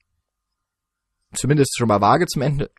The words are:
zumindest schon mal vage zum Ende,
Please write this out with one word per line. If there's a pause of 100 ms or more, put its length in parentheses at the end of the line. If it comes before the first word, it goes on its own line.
(1300)
zumindest
schon
mal
vage
zum
Ende,